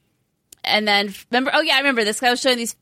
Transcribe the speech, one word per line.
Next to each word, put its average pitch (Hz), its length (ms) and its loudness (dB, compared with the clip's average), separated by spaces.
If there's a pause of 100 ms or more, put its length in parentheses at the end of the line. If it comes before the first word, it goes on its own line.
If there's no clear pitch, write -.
(640)
And 214 220 0
then 202 200 2
f-, - 240 -14
remember, 262 220 0
oh 302 80 4
yeah, 311 140 0
I 262 40 2
remember 269 240 0
this. 208 180 -4
I 247 100 2
was 247 100 -2
showing 254 160 2
these, 233 240 -6